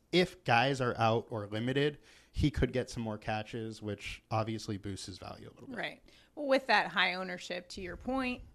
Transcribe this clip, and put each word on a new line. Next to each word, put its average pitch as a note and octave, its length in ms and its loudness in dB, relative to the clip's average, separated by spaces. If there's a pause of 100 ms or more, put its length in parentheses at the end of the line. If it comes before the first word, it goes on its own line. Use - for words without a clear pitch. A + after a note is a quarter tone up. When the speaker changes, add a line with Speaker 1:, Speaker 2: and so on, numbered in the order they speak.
(120)
Speaker 1:
If F3 340 2
guys B2+ 360 6
are A#2+ 160 2
out A2+ 320 4
or G#2+ 180 -6
limited, C3 500 0 (340)
he - 180 4
could B2+ 240 2
get B2 160 -2
some A#2 140 -6
more G#2+ 140 -4
catches, A2 640 -6
which - 500 -8
obviously A2 460 0
boosts F#2+ 300 -8
his F#2 120 -10
value - 300 -14
a - 40 -20
little - 140 -20
bit. C4 100 -10
Speaker 2:
Right. E3+ 240 -8 (340)
Well, D4 120 -4
with C4 200 4
that G3+ 200 4
high F3+ 280 2
ownership, F3+ 540 -6
to - 120 -10
your F3 160 -10
point, B3+ 440 -4 (140)